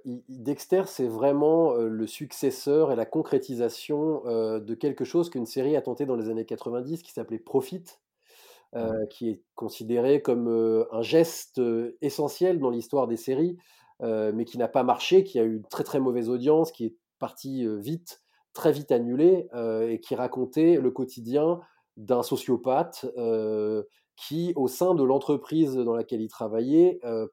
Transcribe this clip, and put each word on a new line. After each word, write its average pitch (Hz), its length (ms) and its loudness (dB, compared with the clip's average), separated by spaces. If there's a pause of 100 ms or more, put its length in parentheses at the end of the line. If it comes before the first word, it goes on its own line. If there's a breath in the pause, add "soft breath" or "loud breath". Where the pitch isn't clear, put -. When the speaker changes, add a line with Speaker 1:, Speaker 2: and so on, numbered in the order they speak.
Speaker 1:
il, 123 240 -12
il, 131 160 -16
Dexter, 143 420 0
c'est - 220 -4
vraiment, 143 680 4
euh, 117 120 2
le 110 200 -4
successeur 143 840 0
et 120 60 2
la 113 80 0
concrétisation, 143 1200 -2
euh, 110 340 -2
de 110 140 -8
quelque 135 320 -2
chose 170 240 0
qu'une 123 160 -4
série 139 320 0
a 131 40 0
tenté 131 240 -4
dans 127 120 -2
les 110 120 -4
années 113 160 -4
quatre-vingt-dix 123 580 -8
qui - 100 -20
s'appelait 113 260 -8
Profit, 170 460 -4 (880 soft breath)
euh, 113 160 -4
Speaker 2:
Mhm. 110 180 -4
Speaker 1:
qui 117 200 -8
est 101 140 -8 (120)
considéré 120 640 2
comme, 120 260 0
euh, 113 440 2
un 113 120 -2
geste, 160 560 2
euh, 117 420 0
essentiel 156 580 0
dans 131 120 0
l'histoire 120 360 -2
des 117 100 -4
séries, 160 400 -2 (440 soft breath)
euh, 110 320 -2
mais 113 120 -2
qui - 120 -14
n'a 120 100 0
pas 127 160 2
marché, 127 400 4
qui 190 160 -2
a 113 40 4
eu 110 140 0
une 107 100 -12
très, - 160 -6
très 143 160 -2
mauvaise 123 280 0
audience, 151 440 2
qui - 140 -8
est 113 100 -6 (240)
parti, 131 480 -6
euh, 107 100 -2
vite, 147 460 -8 (300)
très - 180 2
vite 143 200 -2
annulé, 135 600 4
euh, 113 340 -2
et 113 120 -4
qui - 160 -6
racontait 127 640 2
le 127 80 2
quotidien 131 720 -2 (360 loud breath)
d'un 120 260 0
sociopathe, 131 840 -2 (100)
euh, 107 680 -2 (320 soft breath)
qui, 170 400 -4
au 135 120 0
sein 175 280 2
de 147 80 2
l'entreprise 139 720 2
dans 117 200 0
laquelle 113 260 -4
il 110 60 -6
travaillait, 135 760 2
euh, 113 300 -4